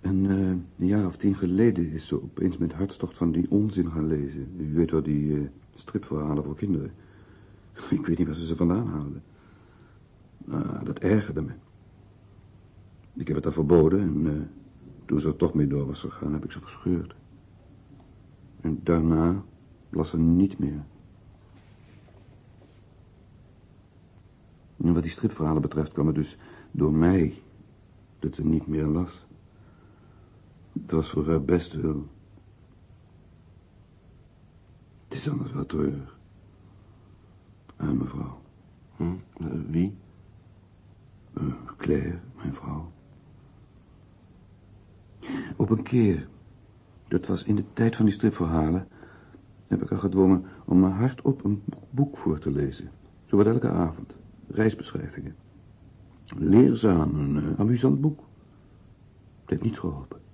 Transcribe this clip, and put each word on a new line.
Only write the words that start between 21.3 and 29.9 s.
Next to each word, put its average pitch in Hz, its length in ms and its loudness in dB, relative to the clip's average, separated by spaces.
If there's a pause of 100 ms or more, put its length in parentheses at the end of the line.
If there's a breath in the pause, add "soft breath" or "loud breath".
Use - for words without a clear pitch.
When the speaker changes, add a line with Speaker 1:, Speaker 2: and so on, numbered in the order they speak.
Speaker 1:
En 82 160 4
wat 82 100 4
die 80 80 -4
stripverhalen 78 500 0
betreft 73 300 -2
kwam 73 160 2
het 78 80 2
dus 76 220 -2 (340 loud breath)
door 76 220 2
mij 82 480 4 (800)
dat - 160 -6
ze 73 100 -4
niet 78 220 2
meer 78 180 0
las. 82 420 -4 (1500 soft breath)